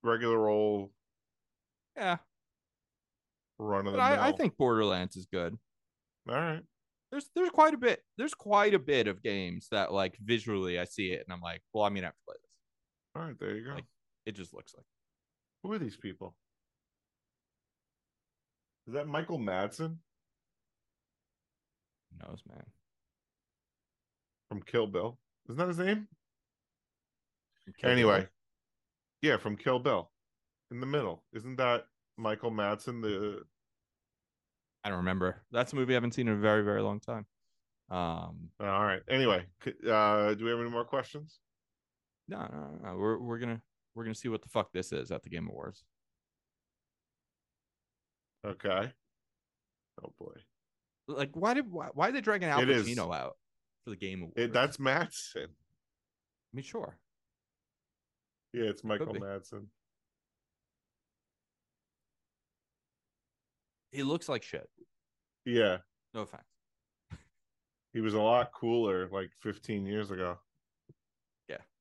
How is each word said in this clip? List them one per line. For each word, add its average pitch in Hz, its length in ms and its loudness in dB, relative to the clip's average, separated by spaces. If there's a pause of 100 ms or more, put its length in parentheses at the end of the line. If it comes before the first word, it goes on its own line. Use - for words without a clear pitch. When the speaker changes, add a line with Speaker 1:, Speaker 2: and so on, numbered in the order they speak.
Speaker 1:
regular 117 480 4
old 104 400 2 (1040)
Speaker 2:
Yeah. 185 220 0 (1400)
Speaker 1:
run 104 280 0
of 101 80 -2
Speaker 2:
But - 20 2
Speaker 1:
the - 60 4
Speaker 2:
I, 254 240 4
I - 20 6
Speaker 1:
mill. 294 80 2
Speaker 2:
think 262 220 0
Borderlands 107 580 2
is 92 80 -12
good. 90 320 -4 (720)
Speaker 1:
All 120 60 -6
right. 160 260 -4 (500)
Speaker 2:
There's, 277 240 -8
there's 349 160 0
quite 311 240 6
a - 40 -4
bit, 233 260 2 (140)
there's 277 160 -4
quite 208 380 4
a 190 60 6
bit 131 300 4
of 95 120 -4
games 92 520 -4
that, 98 200 0
like, 95 300 0
visually 101 560 0
I 87 60 -2
see 90 260 -4
it 90 160 -6
and 92 60 -10
I'm 87 80 -10
like, 87 200 -8 (120)
"Well, 107 120 0
I'm 101 80 2
gonna 95 140 -4
have 82 80 -10
to - 100 -20
play - 160 -16
this." - 100 -20 (680)
Speaker 1:
All 160 100 -8
right, 139 140 -12
there 101 160 -6
you 110 80 -10
go. 135 100 -10
Speaker 2:
Like, 143 100 -10 (420)
it 107 100 -10
just 92 180 -14
looks - 220 -20
like. - 100 -20 (760)
Speaker 1:
Who 190 80 -6
are 214 80 -4
these 117 160 -8
people? 92 400 -12 (2500)
Is 117 80 -12
that 147 120 -4
Michael 156 320 -4
Madsen? 104 580 -2 (2250)
Speaker 2:
Who - 180 -20
knows, - 200 -14
man? - 160 -20 (1800)
Speaker 1:
From 101 140 -8
Kill 113 240 0
Bill. 101 320 -4 (300)
Isn't 120 100 -10
that 180 100 0
his 170 100 -4
name? 208 300 0 (1600)
Speaker 2:
From - 100 -20
Kill 127 160 2
Speaker 1:
Anyway. 110 300 8
Speaker 2:
Bill? 95 80 -4 (960)
Speaker 1:
Yeah, 143 140 4
from 104 200 -2
Kill 127 220 0
Bill. 120 320 0 (600)
In 120 100 -10
the 131 60 -6
middle. 123 460 -2
Isn't 123 240 -10
that 120 300 2 (300)
Michael 110 340 -2
Madsen, 107 520 -2
the 104 400 -4 (1400)
Speaker 2:
I 107 60 -4
don't 95 100 -2
remember. 92 520 0
That's 123 220 0
a 147 40 -4
movie 127 160 2
I 127 40 6
haven't 120 180 0
seen 123 120 0
in 110 80 2
a 104 60 0
very, 107 240 6
very 104 160 2
long 104 200 -2
time. 113 260 -8 (640)
Um, 85 580 -6 (120)
Speaker 1:
All 101 240 2
right. 95 260 0
Anyway, 117 340 4 (180)
c-, - 120 -6 (140)
uh, 107 460 6
do 107 100 -8
we 117 60 0
have 117 100 -2
any 120 100 -4
more 117 140 -2
questions? 147 540 -8 (880)
Speaker 2:
No, 190 100 -10
no, - 100 -8 (340)
no, 95 100 -10
no. 92 40 -8
We're, 107 220 0
we're 117 200 -6
gonna, 117 220 -6 (340)
we're 113 100 -10
gonna 110 100 -8
see - 140 -8
what 110 140 -4
the - 60 -20
fuck - 240 -2
this 90 200 -4
is 67 180 -6
at 73 120 -6
the - 60 -18
Game 85 200 -8
Awards. - 360 -14 (2500)
Speaker 1:
Okay. 98 440 -2 (1120)
Oh - 160 -16
boy. - 140 -16 (760)
Speaker 2:
Like, 143 260 -2
why 190 180 2
did, 254 180 0
why, 165 220 -8
why 160 160 2
are 254 40 0
they 269 100 -2
dragging 202 260 2
Al 143 140 4
Speaker 1:
It 131 80 4
is. 117 180 6
Speaker 2:
Pacino 92 260 -2
out 65 220 -6 (480)
for 120 60 -12
the 101 60 -10
Game 95 240 -8
Awards? 85 180 -12
Speaker 1:
It, 117 140 0
that's 131 260 2
Madsen. 135 680 -2
Speaker 2:
I - 1120 -20
mean, 135 100 -12
sure. - 320 -10 (1600)
Speaker 1:
Yeah, 120 100 -2
it's 104 160 -2
Speaker 2:
It - 20 -20
could 110 60 -8 (120)
Speaker 1:
Michael 131 120 -4
Speaker 2:
be. 104 80 -6
Speaker 1:
Madsen. 98 440 -10 (4000)
Speaker 2:
He 139 120 -4
looks 156 240 -2
like 127 160 -4
shit. - 240 -12 (760)
Speaker 1:
Yeah. 110 340 4 (360)
Speaker 2:
No 113 60 -6
offense. - 240 -12 (1500)
Speaker 1:
He 117 80 -4
was 110 140 0
a 107 60 4
lot 120 320 4
cooler, 107 580 0
like, 95 200 -6 (120)
fifteen 104 420 -6
years 101 280 -4
ago. 90 260 -4 (1080)
Speaker 2:
Yeah. 60 80 -12 (240)